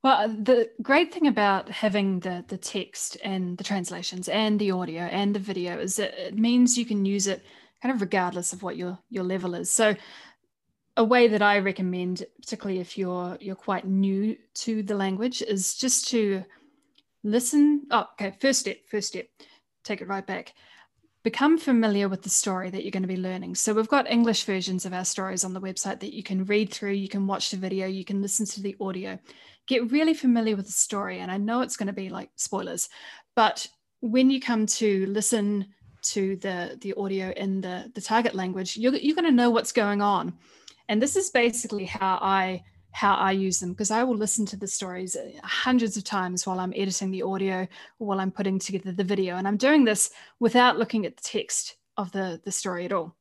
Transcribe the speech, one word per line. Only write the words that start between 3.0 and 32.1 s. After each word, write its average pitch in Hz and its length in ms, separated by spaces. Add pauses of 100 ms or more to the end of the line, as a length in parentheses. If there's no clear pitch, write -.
and 185 340
the 196 60
translations 180 680
and 214 300
the 202 120
audio 170 320
and 202 320
the 208 40
video 185 380
is 190 200
that 208 220
it 190 180
means 240 400
you 233 80
can 208 200
use 196 220
it 190 160 (380)
kind 262 120
of 226 80
regardless 180 500
of 185 120
what 180 140
your, 180 200 (120)
your 196 140
level 180 300
is. 175 160
So 214 260 (1040)
a 233 60
way 240 240
that 214 160
I 202 160
recommend, 180 680 (140)
particularly 196 400
if - 180
you're, 180 420
you're 190 160
quite - 300
new 196 500 (200)
to 220 260
the 202 140
language, 196 480
is 196 320
just - 340
to 202 340 (800)
listen. 285 680
Oh, 226 220
okay. 196 260
First 269 220
step, - 160 (120)
first 208 200
step, - 180 (560)
take 202 180
it 175 60
right 196 180
back. - 280 (680)
Become 294 360
familiar 214 500
with 190 140
the 190 60
story 185 420
that 196 120
you're 202 80
gonna 190 140
be 185 120
learning. 185 360
So 214 220
we've 220 120
got 277 220
English 233 360
versions 185 420
of 180 60
our 185 120
stories 190 380
on 185 100
the 185 80
website 190 380
that - 160
you 208 80
can 190 220
read 208 280
through, 202 200
you 196 140
can 196 200
watch 190 240
the 196 60
video, 190 280
you 190 180
can 196 200
listen 202 240
to 196 160
the 196 180
audio. 190 380 (480)
Get 240 240
really 311 240
familiar 233 400
with 196 100
the - 60
story. 190 480
And 185 120
I 190 60
know 226 240
it's - 160
gonna 202 160
be, 190 160
like, - 260